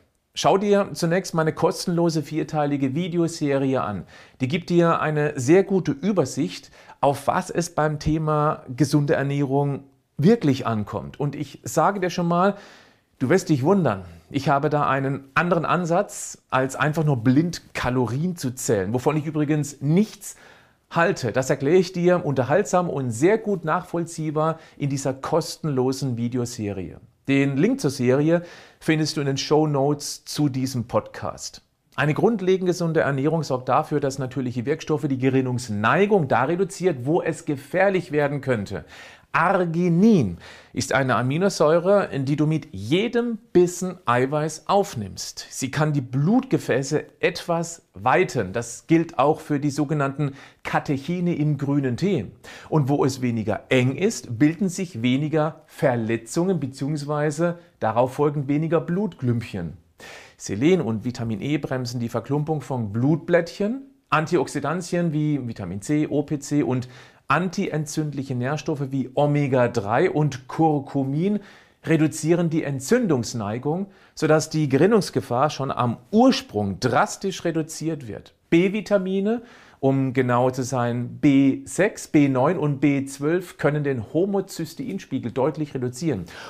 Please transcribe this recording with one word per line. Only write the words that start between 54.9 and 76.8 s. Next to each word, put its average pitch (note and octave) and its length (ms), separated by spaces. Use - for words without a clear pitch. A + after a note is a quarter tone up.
weniger D3+ 640
Verletzungen B2 920
beziehungsweise D3 1000
darauf A#2 320
folgend D3 360
weniger D#3 340
Blutklümpchen. B2 960
Selen D3 460
und A2 240
Vitamin A2+ 340
E C#3+ 160
bremsen B2+ 440
die A#2 100
Verklumpung D3 500
von A#2 320
Blutblättchen. E3+ 920
Antioxidantien D#3 1040
wie D3 340
Vitamin G2 320
C, D3+ 260
O D3 160
P D3 160
C D3 240
und B2 240
antientzündliche D3+ 1080
Nährstoffe C#3 560
wie C3+ 240
Omega-drei C3+ 960
und - 380
Curcumin D3 880
reduzieren D#3+ 640
die D#3+ 140
Entzündungsneigung, C#3 1200
sodass D#3 360
die D3+ 180
Gerinnungsgefahr C3+ 800
schon C#3 220
am A#2+ 260
Ursprung G#2 680
drastisch F#3 640